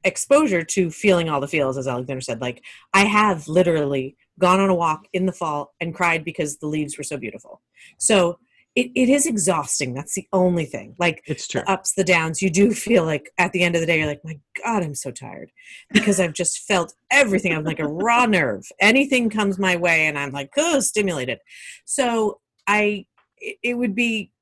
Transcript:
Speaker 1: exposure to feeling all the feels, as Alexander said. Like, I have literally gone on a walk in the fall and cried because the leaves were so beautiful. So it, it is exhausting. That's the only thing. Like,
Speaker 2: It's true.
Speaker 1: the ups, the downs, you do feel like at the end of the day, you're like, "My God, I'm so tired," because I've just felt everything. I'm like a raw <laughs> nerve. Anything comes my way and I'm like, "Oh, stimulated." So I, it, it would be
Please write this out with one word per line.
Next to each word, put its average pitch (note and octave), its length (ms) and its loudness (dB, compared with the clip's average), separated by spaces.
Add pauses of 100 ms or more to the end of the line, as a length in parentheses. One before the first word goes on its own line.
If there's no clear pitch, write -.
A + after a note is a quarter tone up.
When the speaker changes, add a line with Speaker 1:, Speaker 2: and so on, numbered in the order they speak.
Speaker 1:
exposure G3 600 2
to F3 280 0
feeling F3 380 2
all C#3+ 100 0
the C#3 80 -4
feels, C3+ 300 0
as C3 100 -4
Alexander B2+ 340 -6
said. A#2 200 -6
Like, B2 220 -6 (300)
I G3 120 6
have G#3 420 0
literally D3+ 680 0 (220)
gone F#3 200 4
on G3 100 2
a F#3 60 4
walk E3 380 -2
in F#3 120 0
the F#3 60 0
fall D3 480 -6
and E3 160 -8
cried E3 300 0
because D3+ 320 -6
the D3+ 100 -8
leaves D3+ 300 -4
were D3 60 -12
so D3 140 -8
beautiful. - 440 -14 (380)
So F3 400 2 (360)
it, B3 200 0
it B3 120 4
is C#4 200 4
exhausting. D#3+ 680 -2
That's C#3 220 -8
the F#3+ 180 -8
only F3+ 320 4
thing. - 320 -14
Like, E3+ 300 0
Speaker 2:
It's - 200 -8
true. - 140 -4
Speaker 1:
the G3 100 -2
ups, - 220 -2
the G3 100 0
downs, D#3+ 380 0
you F#3+ 80 2
do G3+ 240 4
feel G#3 320 2
like D3+ 320 -4
at F#3 160 0
the F3 80 -2
end E3+ 140 0
of E3 60 2
the D#3+ 60 -2
day, E3 120 2
you're D3+ 80 0
like, D3 180 -8
"My D#3+ 140 -12 (260)
God, A3 160 0
I'm D3 140 -6
so C3 160 -10
tired," - 400 -16 (420)
because G#3 260 4
I've E3+ 140 0
just - 240 -4 (100)
felt F3 280 0 (160)
everything. G3+ 420 2
I'm D#3 100 -2
like D#3+ 160 -4
a D3+ 80 -2
raw A3+ 380 2
<laughs> G#3 140 2
nerve. A2 260 -2 (160)
Anything B3 480 4
comes G3+ 300 -2
my F#3 160 2
way E3 320 2
and D3 100 -2
I'm C#3+ 140 -4
like, C#3 260 -8
"Oh, D#4 220 2
stimulated." F#3 580 -2 (480)
So A#3 540 -2 (260)
I, G#3 400 0 (320)
it, - 240 -14
it A#3+ 140 -2
would A#3+ 180 -2
be A3 380 -4 (100)